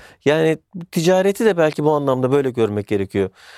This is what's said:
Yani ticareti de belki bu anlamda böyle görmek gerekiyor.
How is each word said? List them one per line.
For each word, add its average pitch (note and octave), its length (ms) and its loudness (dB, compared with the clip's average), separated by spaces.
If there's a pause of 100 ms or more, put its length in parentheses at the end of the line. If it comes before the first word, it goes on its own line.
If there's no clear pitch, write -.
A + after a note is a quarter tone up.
(260)
Yani D#3+ 320 2 (340)
ticareti F#3 540 0
de G3 120 2
belki D#3 260 0
bu D3+ 80 2
anlamda C3 400 0
böyle C3+ 180 2
görmek G#2 380 -2
gerekiyor. G2 420 -2 (280)